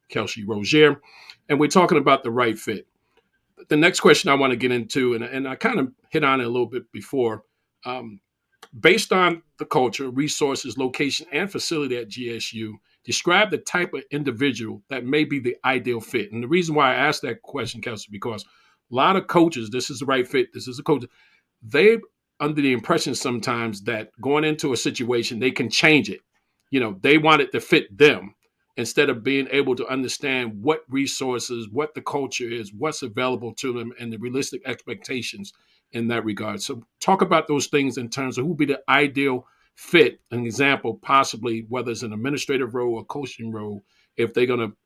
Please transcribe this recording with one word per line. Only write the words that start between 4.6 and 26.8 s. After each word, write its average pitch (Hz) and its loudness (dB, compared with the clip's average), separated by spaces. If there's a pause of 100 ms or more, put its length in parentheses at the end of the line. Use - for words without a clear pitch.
into, 123 0
and, 113 -4
and 135 -6
I 131 -8
kind 220 0
of 127 -2 (180)
hit 151 0
on 135 2
it - -4
a 117 -2
little 123 0
bit 120 -10
before, 110 -4 (420)
um, 117 -12 (600)
based 208 4
on 175 2 (180)
the 151 -10
culture, 131 0
resources, 135 -2
location, 131 -2
and 185 -2
facility 143 -4
at 117 -8
G 117 -8
S - -8
U, 110 -10 (240)
describe 185 2
the 156 -2
type - -4
of 135 -8
individual 120 -4
that 127 -6
may 147 2
be 147 -2
the 123 -4
ideal 123 0
fit. 104 -4
And 117 -6
the 120 -8
reason 165 2
why 135 4
I 123 0
asked 147 0
that 123 -6
question, 120 -8
Kelsey, 110 -10
because 104 -8
a - -20
lot 156 4
of 185 0
coaches, 165 4
this 127 -4
is 127 -12
the 131 -6
right 127 2
fit, 127 0
this 113 -12
is 127 -10
a 151 -12
coach, 135 0 (580)
they're 175 6 (420)
under 151 0
the 135 4
impression 135 0
sometimes 117 -4
that 110 -6 (100)
going 143 0
into 151 -2
a 117 0
situation, 120 -2
they 127 0
can 120 -4
change 139 4
it. - -10 (500)
You 135 2